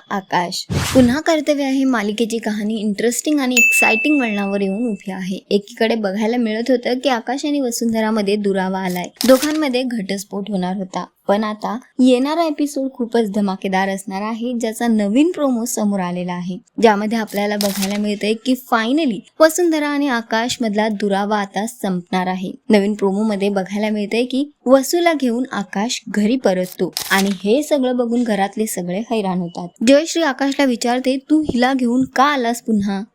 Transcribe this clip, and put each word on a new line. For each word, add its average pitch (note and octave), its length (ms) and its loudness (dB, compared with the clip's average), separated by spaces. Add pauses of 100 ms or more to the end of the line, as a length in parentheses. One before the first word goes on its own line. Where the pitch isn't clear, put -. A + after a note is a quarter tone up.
आकाश. F#3 580 -2 (260)
पुन्हा B3+ 280 6
कर्तव्य D4+ 420 0
आहे C4+ 200 0
मालिकेची A3+ 540 0
कहाणी G#3+ 380 -4
इंटरेस्टिंग A3+ 640 -2
आणि B3+ 180 0
एक्साइटिंग C4+ 640 2
वळणावर G3+ 400 -2
येऊन G3+ 280 -2
उभी G3+ 220 -8
आहे. F#3 280 -6 (100)
एकीकडे A3+ 460 0
बघायला G#3+ 420 -2
मिळत A#3 340 0
होतं B3 220 2
की C4 160 0
आकाश B3 360 -2
आणि C#4+ 140 0
वसुंधरामध्ये A3 760 0
दुरावा F#3+ 440 0
आलाय, F3+ 260 -4 (220)
दोघांमध्ये C4+ 560 4
घटस्फोट G3+ 680 -6
होणार F#3 260 -2
होता. F#3 280 -6 (220)
पण G3+ 160 2
आता G#3+ 360 -6 (200)
येणारा C4 440 4
एपिसोड C#4+ 480 -2
खूपच A#3 400 0
धमाकेदार G3 580 0
असणार F#3+ 320 -6
आहे, A3+ 320 -6
ज्याचा A#3 340 -2
नवीन A3+ 440 4
प्रोमो C4 340 0
समोर G3+ 340 -2
आलेला F3+ 340 -4
आहे, F3+ 240 -6 (240)
ज्यामध्ये G#3+ 360 4
आपल्याला G#3 400 -2
बघायला G3+ 400 -2
मिळतंय G#3 360 -2
की A#3+ 200 -2 (180)
finally A#3+ 480 2 (200)
वसुंधरा D#4+ 480 4
आणि C#4+ 200 0
आकाश A#3 540 -2
मधला G#3+ 260 0
दुरावा G#3 520 0
आता G3 280 -4
संपणार F#3 600 -2
आहे. F#3 240 -4 (180)
नवीन G#3 240 4
प्रोमो G3+ 300 0
मध्ये G3+ 260 0
बघायला G3+ 400 -2
मिळतंय G#3+ 360 0
की C4+ 260 -4 (140)
वसूला D#4+ 480 4
घेऊन B3+ 380 0
आकाश G#3 580 -4
घरी G#3 260 2
परततो F#3 580 -2 (180)
आणि G3 180 2 (140)
हे A#3+ 200 2
सगळं B3+ 340 0
बघून A#3+ 260 0
घरातले G#3 440 0
सगळे F3+ 320 -4
हैराण G#3 380 -2
होतात. F3 300 -6 (200)
जयश्री D#4+ 360 4
आकाशला C#4 420 0
विचारते, B3+ 520 0
"तू D4+ 240 2
हिला B3+ 320 2
घेऊन B3+ 320 2
का B3+ 180 0
आलास B3 380 0
पुन्हा? G3+ 420 0 (120)